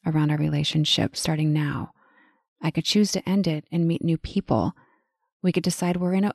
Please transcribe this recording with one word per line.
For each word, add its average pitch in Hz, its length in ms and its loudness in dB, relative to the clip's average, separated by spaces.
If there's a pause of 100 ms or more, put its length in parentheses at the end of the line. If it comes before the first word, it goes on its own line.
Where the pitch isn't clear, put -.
around 156 260 2
our 151 60 0
relationship 151 800 0
starting 156 340 0
now. 147 400 -2 (720)
I 160 100 -2
could - 140 -2
choose 208 260 2
to - 160 -4
end 190 180 2
it 156 280 -2
and 170 120 2
meet 165 200 0
new 165 120 2
people. - 560 -2 (680)
We 185 100 2
could 170 120 0
decide 180 340 0
we're 180 160 0
in 190 100 2
an 202 120 0